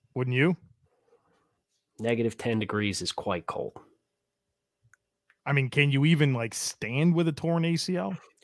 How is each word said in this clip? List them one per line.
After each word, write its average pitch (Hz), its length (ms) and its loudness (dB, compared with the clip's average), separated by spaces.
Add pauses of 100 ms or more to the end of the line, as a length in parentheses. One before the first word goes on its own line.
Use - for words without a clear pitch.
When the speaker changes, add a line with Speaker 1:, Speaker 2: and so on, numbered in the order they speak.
(140)
Speaker 1:
Wouldn't 127 220 -2
you? 160 220 4 (1400)
Speaker 2:
Negative 113 400 -2
ten 117 220 -2
degrees 104 420 -2
is 87 100 -6
quite 90 360 -6
cold. - 320 -8 (1700)
Speaker 1:
I 139 60 -2
mean, 135 180 2
can 143 200 2
you 139 160 2
even, 151 300 4
like, 117 180 -4
stand 143 640 0
with 165 120 2
a 160 40 2
torn 165 340 -2
A 165 100 0
C 180 200 -2
L? 185 200 -4 (280)